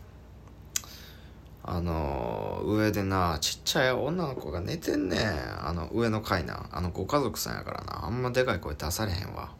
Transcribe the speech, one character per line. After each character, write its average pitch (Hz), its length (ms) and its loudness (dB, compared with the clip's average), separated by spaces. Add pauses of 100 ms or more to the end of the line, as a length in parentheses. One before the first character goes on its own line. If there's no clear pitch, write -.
(1600)
あ 87 180 0
の、 60 840 0
上 107 280 6
で 98 120 2
な、 92 380 4
ち - 180 0
っ - 60 -16
ち - 140 4
ゃ 131 80 6
い 131 40 6
女 147 360 2
の 131 80 -2
子 - 160 -6
が 85 100 -2
寝 107 160 -2
て - 180 2
ん - 140 2
ね - 80 2
ん。 64 500 0
あ 85 60 0
の、 82 180 -2
上 117 180 4
の 107 120 2
階 90 240 2
な。 - 260 -6
あ - 80 -4
の、 87 120 2
ご 98 140 -2
家 147 140 4
族 123 180 0
さ - 160 -2
ん 52 40 -4
や 50 60 -6
か - 80 -6
ら - 120 -6
な。 - 220 -6
あ 80 40 -4
ん 123 120 0
ま 123 100 0
で 127 140 6
か 113 100 2
い 85 40 0
声 73 160 -4
出 - 160 -2
さ 110 140 0
れ 101 60 0
へ - 120 0
ん - 100 -6
わ。 - 260 -8